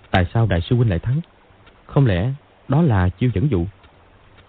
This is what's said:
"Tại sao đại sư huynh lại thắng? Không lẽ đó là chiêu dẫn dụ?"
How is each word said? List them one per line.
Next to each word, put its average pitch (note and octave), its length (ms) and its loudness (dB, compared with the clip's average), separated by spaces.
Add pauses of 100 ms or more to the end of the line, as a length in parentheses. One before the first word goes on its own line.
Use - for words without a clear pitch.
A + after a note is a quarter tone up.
(100)
"Tại F2+ 240 0
sao A#2 120 2
đại F#2 140 0
sư B2 160 -2
huynh A#2 140 2
lại F2 80 -2
thắng? C3 220 -2 (680)
Không C#3 200 2
lẽ G#2 260 0 (360)
đó D3 140 2
là G#2 260 2
chiêu B2 260 -2
dẫn F2+ 160 -2
dụ?" E2+ 160 -2 (840)